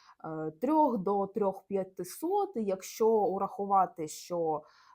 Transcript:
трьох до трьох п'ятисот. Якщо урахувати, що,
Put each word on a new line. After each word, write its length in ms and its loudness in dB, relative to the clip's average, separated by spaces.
трьох 380 4
до 280 0
трьох 400 -2
п'ятисот. 880 -2
Якщо 540 0
урахувати, 1000 2
що, 540 -4